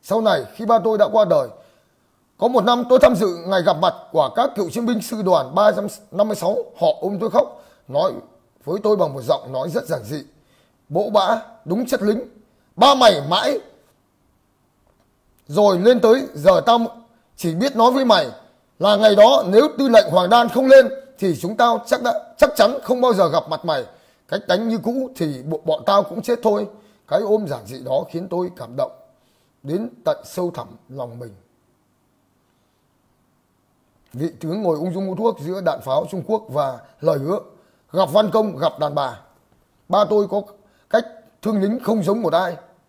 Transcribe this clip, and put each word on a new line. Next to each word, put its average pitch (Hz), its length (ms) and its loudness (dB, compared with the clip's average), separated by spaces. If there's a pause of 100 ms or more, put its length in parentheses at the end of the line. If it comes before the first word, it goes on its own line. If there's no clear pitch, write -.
Sau 220 180 -2
này, 190 240 0 (100)
khi 226 120 -10
ba 226 120 2
tôi 220 200 0
đã 202 140 4
qua 214 120 4
đời, 151 240 0 (880)
có 233 100 0
một 247 160 2
năm 240 240 0
tôi 254 100 6
tham 269 180 6
dự 180 200 -2 (100)
ngày 185 160 0
gặp 170 140 2
mặt 170 180 0 (180)
của 151 240 2
các 247 200 0
cựu 185 140 -4
chiến 233 160 -6
binh 226 160 -2
sư 220 200 -10
đoàn 151 320 0
ba 208 180 4
trăm 208 140 -4 (240)
năm 208 180 -2
mươi 208 80 -4
sáu, 185 200 -2 (240)
họ 170 80 2 (120)
ôm 196 200 -6
tôi 220 100 -4
khóc, - 320 -2 (260)
nói 143 240 -2 (520)
với 185 180 -6
tôi 214 140 0
bằng 160 180 -2
một 135 80 -12
giọng 131 300 -4
nói 135 180 -6
rất 247 160 -6
giản 135 180 -6
dị: 135 180 -10 (680)
"Bỗ 190 220 -2
bã, 208 320 2 (220)
đúng 214 220 -4
chất 240 160 -4
lính, 208 180 0 (560)
ba 269 180 6
mày 208 340 4
mãi 214 300 -2 (1900)
rồi 190 320 2
lên 226 220 4
tới 247 340 4
giờ 160 320 4
tao 233 120 4 (580)
chỉ 165 180 -4
biết 247 220 -2
nói 233 140 6
với 269 140 0
mày 190 220 4 (520)
là 202 180 2
ngày 208 200 4
đó 233 300 8
nếu 226 220 4 (100)
tư 269 100 0
lệnh 220 220 6
Hoàng 180 200 2
Đan 240 180 4
không 262 180 0
lên 262 220 10 (300)
thì 180 180 -2
chúng 185 200 -8
tao 233 300 0
chắc - 160 -2
đã, 240 100 -2 (240)
chắc 277 200 2
chắn 240 260 2
không 247 180 -4
bao 247 140 2
giờ 180 140 2
gặp 156 200 -2
mặt 156 160 -8
mày. 147 200 -4 (440)
Cách 202 200 -6
đánh 208 200 -2
như 226 100 -2
cũ 247 380 -6
thì 143 260 -6
bộ, 151 220 -8
bọn 156 220 -4
tao 202 160 2
cũng 202 200 -8
chết 240 200 -4
thôi." 208 260 0 (400)
Cái 160 120 0
ôm 214 280 -2
giản 117 180 -10
dị 127 120 -16
đó 131 320 -4
khiến 175 180 -10
tôi 180 280 -6
cảm 120 200 -14
động - 160 -4 (680)
đến 190 280 -8 (140)
tận 151 200 -2
sâu 180 300 -6
thẳm - 120 -12 (220)
lòng 120 300 -12
mình. 117 160 -18 (2750)
Vị 143 160 -6 (120)
tướng 170 220 -6
ngồi 156 140 0
ung 165 180 -6
dung 190 140 -6
hút 180 100 -8
thuốc 220 220 -4
giữa 185 200 -8
đạn 156 200 -2
pháo 131 300 -2
Trung 185 160 -8
Quốc 214 220 -4
và 131 300 -4 (220)
lời 147 180 0
hứa 165 220 -4 (520)
gặp 180 200 0
văn 208 180 2
công, 214 260 0
gặp 147 220 -4
đàn 147 160 -4
bà. 139 260 -6 (680)
Ba 208 160 2
tôi 208 240 0
có 202 140 -4 (480)
cách 233 140 2 (380)
thương 214 200 -2
lính 214 220 -2
không 214 180 0
giống 202 200 0
một 160 100 -2
ai. 170 240 -2 (320)